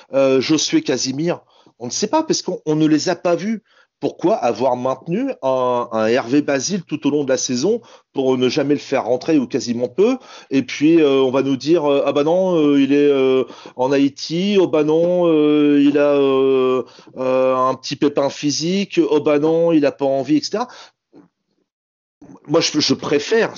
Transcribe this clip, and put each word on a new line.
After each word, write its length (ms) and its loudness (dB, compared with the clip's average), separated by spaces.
euh, 260 2
Josué 420 0
Casimir, 580 -4
on 80 -12
ne 60 -10
sait 140 -4
pas 160 0
parce 200 -4
qu'on, 240 -8
on 100 0
ne 100 2
les 220 2
a 80 -2
pas 200 -2
vus. 260 -6
Pourquoi 360 -2
avoir 400 0
maintenu 560 -4
un, 480 0
un 160 0
Hervé 340 2
Basile 440 -4
tout 240 -10
au 20 0
long 140 -2
de 60 -4
la 60 2
saison 440 -2
pour 260 0
ne 100 2
jamais 260 0
le 60 -4
faire 260 -4
rentrer 340 0
ou 80 -4
quasiment 400 -4
peu ? 300 0
Et 120 0
puis, 400 2
euh, 180 4
on 120 2
va 100 0
nous 140 0
dire, 280 0
euh, « 220 2
Ah 60 -2
bah 100 0
non, 320 0
euh, 260 2
il 120 2
est, 160 4
euh, 340 2
en 160 -2
Haïti, 720 0
oh 80 2
bah 160 0
non, 420 0
euh, 560 4
il 160 4
a, 140 2
euh, 720 2
euh, 400 0
un 180 0
petit 220 -10
pépin 340 0
physique, 680 -4
oh 100 2
bah 200 0
non, 320 0
il 120 4
a 60 2
pas 140 -6
envie, 320 0
et 80 0
cetera. » 240 -6
Moi, 140 2
je, 200 -2
je 140 0
préfère, 640 -2